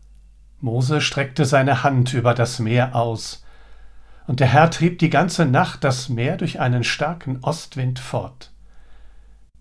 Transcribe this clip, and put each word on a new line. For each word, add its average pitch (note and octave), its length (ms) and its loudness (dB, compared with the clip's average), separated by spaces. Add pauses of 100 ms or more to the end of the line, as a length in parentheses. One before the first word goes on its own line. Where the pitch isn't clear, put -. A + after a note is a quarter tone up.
(640)
Mose C3 400 0
streckte - 420 -2
seine C3+ 380 4
Hand C3 320 2
über A#2+ 180 2
das A#2+ 280 -2
Meer B2 360 0
aus, A#2 480 -4 (800)
und B2+ 140 -2
der C3 60 6
Herr D#3 240 6
trieb E3+ 300 0
die D#3+ 100 4
ganze E3 340 2
Nacht D3+ 400 2
das C3 240 0
Meer C3 300 -2
durch E3 220 -6
einen B2 220 2
starken C3+ 640 -4
Ostwind C3 540 -4
fort. - 560 -10 (1080)